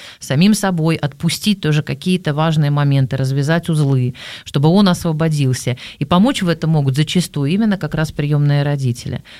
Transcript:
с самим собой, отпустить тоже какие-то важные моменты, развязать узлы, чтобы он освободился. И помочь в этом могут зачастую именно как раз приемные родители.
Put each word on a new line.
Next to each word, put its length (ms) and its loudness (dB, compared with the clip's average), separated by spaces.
с 60 -18
самим 280 4
собой, 420 0
отпустить 640 -2
тоже 220 0
какие-то 520 -2
важные 360 2
моменты, 460 2
развязать 520 0
узлы, 460 0
чтобы 240 0
он 200 6
освободился. 880 0
И 60 -4
помочь 380 2
в 60 0
этом 220 -2
могут 260 2
зачастую 540 0
именно 280 0
как 160 -6
раз 180 -2
приемные 500 2
родители. 600 -4